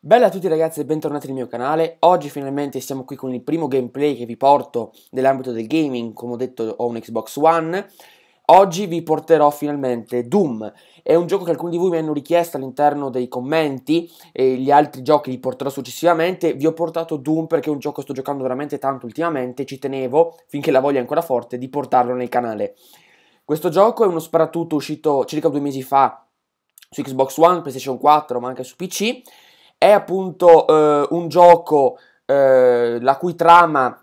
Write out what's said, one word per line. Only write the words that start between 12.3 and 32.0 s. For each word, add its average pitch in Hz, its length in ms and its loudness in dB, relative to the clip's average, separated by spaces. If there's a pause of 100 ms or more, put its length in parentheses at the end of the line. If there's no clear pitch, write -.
all'interno 143 520 -2
dei 127 200 -6
commenti 147 840 -4 (220)
e 131 240 0
gli 131 160 0
altri 143 300 2
giochi 147 280 0
li 127 80 -8
porterò 131 320 -6
successivamente. 165 840 -2
Vi 139 120 -4
ho 160 60 2
portato 165 420 -6
Doom 156 320 -4
perché 160 220 -4
è 151 40 -2
un 143 60 -4
gioco 147 200 -8
che 139 40 -10
sto 165 100 -12
giocando 135 300 -8
veramente 127 360 -6
tanto 131 280 -6
ultimamente. 139 580 -6
Ci 135 140 -12
tenevo, 135 600 -2 (100)
finché 143 240 -4
la 131 80 4
voglia 139 180 0
è 123 40 -2
ancora 147 200 -2
forte, 123 340 -6
di 127 120 -12
portarlo 127 460 -2
nel 123 140 -6
canale. 110 460 -4 (680)
Questo 156 240 -4
gioco 214 340 2
è 202 60 4
uno 170 100 -2
sparatutto 160 560 -2
uscito 143 500 -2
circa 151 240 -4
due 143 120 -2
mesi 135 240 -6
fa 135 420 0 (640)
su - 100 -12
Xbox 131 380 -4
One, 170 220 4
PlayStation 131 360 -8
quattro, 147 440 2
ma 123 80 -8
anche 131 160 -10
su - 100 -20
P 180 140 -12
C. 247 340 -6 (600)
È 185 80 6
appunto, 180 760 6
eh, 151 460 4
un 170 160 -4
gioco, 156 680 6 (300)